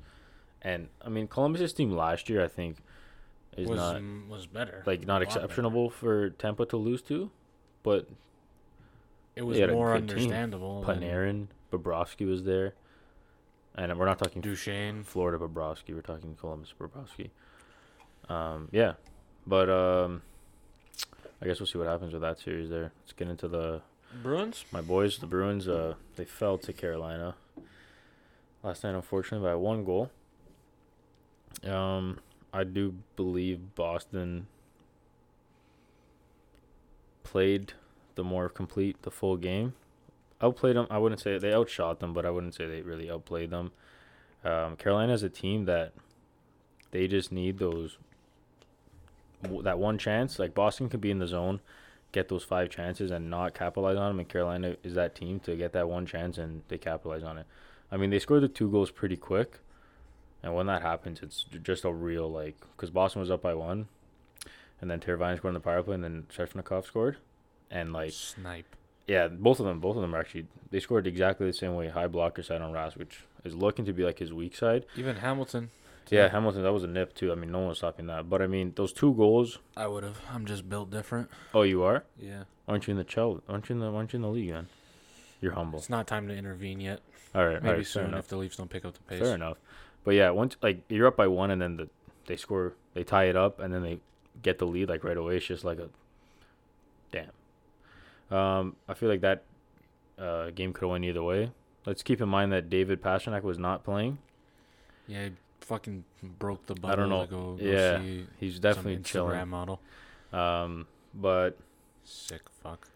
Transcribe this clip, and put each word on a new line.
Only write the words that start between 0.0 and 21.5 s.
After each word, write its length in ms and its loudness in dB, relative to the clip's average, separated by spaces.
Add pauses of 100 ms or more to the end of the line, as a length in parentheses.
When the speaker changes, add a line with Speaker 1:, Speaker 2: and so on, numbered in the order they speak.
Speaker 1:
and, 260 -4 (120)
I 100 -12
mean, 180 -4
Columbus's 460 0
team 220 2
last 320 0
year, 160 2
I 40 0
think, 300 -6 (800)
is 140 -4
Speaker 2:
Was, 80 0
Speaker 1:
not, 200 0
Speaker 2:
mm, 300 -12
was 200 -14
better. 400 -8
Speaker 1:
like, 180 0
not 160 4
Speaker 2:
A 40 2
lot 40 -2
better. 160 0
Speaker 1:
exceptional 460 2
for 400 2
Tampa 340 -2
to 120 -2
lose 260 0
to, 260 -4 (540)
but 240 4 (1300)
Speaker 2:
It 80 -8
was 140 0
Speaker 1:
they 40 8
had 80 8
a 40 4
Speaker 2:
more 200 4
Speaker 1:
good 140 2
team. 100 -4
Speaker 2:
understandable 640 -2
than 200 0
Speaker 1:
Panarin, 460 -2 (240)
Bobrovsky 540 -2
was 200 0
there, 280 0 (1000)
and 240 -4
we're 80 4
not 100 4
talking 240 -4
Speaker 2:
Duchesne. 600 -6
Speaker 1:
Florida 340 0
Bobrovsky, 560 -6
we're 80 -8
talking 340 -10
Columbus 440 -12
Bobrovsky. 500 -14 (1000)
Um, 440 -6
yeah, 220 4 (520)
but, 240 4
um, 540 2 (1200)
I 20 -4
guess 140 -2